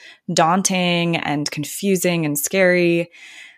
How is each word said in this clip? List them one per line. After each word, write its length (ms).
daunting 840
and 340
confusing 760
and 120
scary, 720